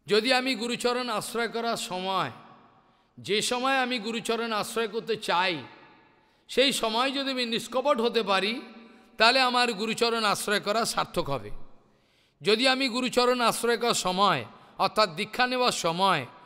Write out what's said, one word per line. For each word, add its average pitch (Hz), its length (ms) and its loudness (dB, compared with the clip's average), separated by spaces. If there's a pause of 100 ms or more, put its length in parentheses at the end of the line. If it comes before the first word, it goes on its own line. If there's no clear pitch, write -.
যদি 220 260 2
আমি 254 220 2
গুরুচরণ 247 540 -2
আশ্রয় 226 380 -4
করার 226 300 -4
সময়, 185 540 -2 (880)
যে 190 220 0
সময় 247 360 0
আমি 247 220 0
গুরুচরণ 226 520 -4
আশ্রয় 220 360 -2
করতে 214 280 -4
চাই, 185 420 0 (880)
সেই 262 240 4
সময় 233 400 0
যদি 269 200 -4
আমি 254 140 -2
নিষ্কপট 240 560 0
হতে 226 220 0
পারি, 202 380 0 (560)
তাহলে 240 220 6
আমার 247 340 2
গুরুচরণ 226 500 0
আশ্রয় 202 360 0
করা 208 260 0
সার্থক 165 440 -2
হবে। 110 200 -4 (920)
যদি 214 260 2
আমি 262 220 2
গুরুচরণ 247 520 2
আশ্রয় 233 360 2
করার 233 160 0
সময়, 185 520 2 (320)
অর্থাৎ 196 380 0
দীক্ষা 208 320 -2
নেওয়ার 247 240 0
সময় 170 540 0 (200)